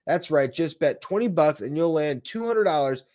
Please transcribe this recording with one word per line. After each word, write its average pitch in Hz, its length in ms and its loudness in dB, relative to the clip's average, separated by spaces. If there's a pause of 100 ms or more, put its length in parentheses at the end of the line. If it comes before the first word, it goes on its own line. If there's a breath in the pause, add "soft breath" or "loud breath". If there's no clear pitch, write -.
That's 151 240 -2
right, 139 220 2
just 160 260 -4
bet 147 220 0
twenty 214 260 -2
bucks 156 360 2
and 135 140 -6
you'll 165 180 2
land 151 280 -2
two 226 220 -8
hundred 233 200 2
dollars 139 400 0 (100)